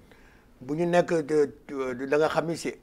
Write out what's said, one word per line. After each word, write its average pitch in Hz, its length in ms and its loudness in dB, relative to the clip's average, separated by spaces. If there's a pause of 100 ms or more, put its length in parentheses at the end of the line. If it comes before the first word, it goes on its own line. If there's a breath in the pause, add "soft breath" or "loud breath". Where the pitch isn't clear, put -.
(600 soft breath)
bu 127 160 -8
ñu 175 100 0
nekk 175 260 4 (140)
de, 143 260 2 (140)
de, 131 400 -6
da 143 120 2
nga 156 100 4
xam 151 180 0
ni 165 100 -4
c'est 131 260 -8